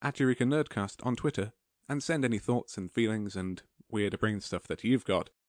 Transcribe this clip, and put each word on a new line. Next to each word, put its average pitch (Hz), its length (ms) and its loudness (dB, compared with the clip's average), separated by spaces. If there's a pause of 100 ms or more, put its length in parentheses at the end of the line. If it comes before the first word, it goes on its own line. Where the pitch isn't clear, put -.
at 139 200 -4
Eureka 127 240 4
Nerdcast 131 600 0
on 123 120 0
Twitter, 107 360 -2 (360)
and 143 140 -2
send 156 220 0
any 117 140 2
thoughts - 400 -2
and 92 120 -6
feelings 107 460 0
and 92 260 -6 (280)
weird 101 280 0
brain 107 220 0
stuff - 280 -6
that - 160 -6
you've 123 200 2
got 92 240 2 (200)